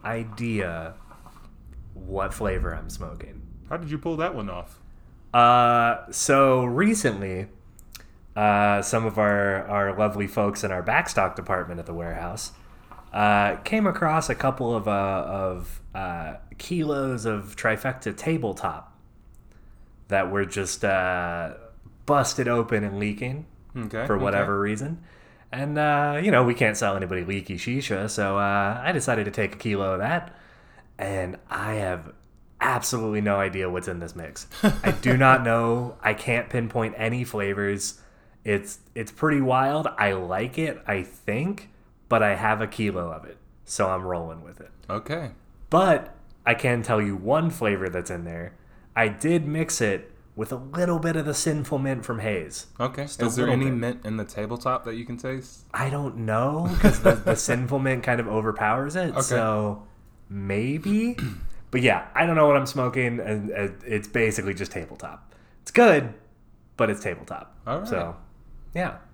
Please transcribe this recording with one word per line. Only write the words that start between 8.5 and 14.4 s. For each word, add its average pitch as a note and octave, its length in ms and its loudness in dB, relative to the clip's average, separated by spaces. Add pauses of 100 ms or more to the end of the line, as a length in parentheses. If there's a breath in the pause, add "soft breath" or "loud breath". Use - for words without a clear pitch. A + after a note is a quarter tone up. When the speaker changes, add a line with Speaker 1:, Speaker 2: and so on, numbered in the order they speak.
Speaker 1:
some A2+ 240 0
of G#2+ 140 0
our, G2+ 480 2
our G2 280 0
lovely G#2 320 2
folks G2+ 360 0
in G2 80 -2
our F#2 120 -2
backstock A2 520 0
department F2 440 -4
at E2 60 -10
the E2+ 80 -10
warehouse, E2+ 580 -8 (600 loud breath)
uh, G2+ 440 4
came G#3+ 280 0
across D#3+ 440 2
a A#2+ 60 0
couple B2+ 400 0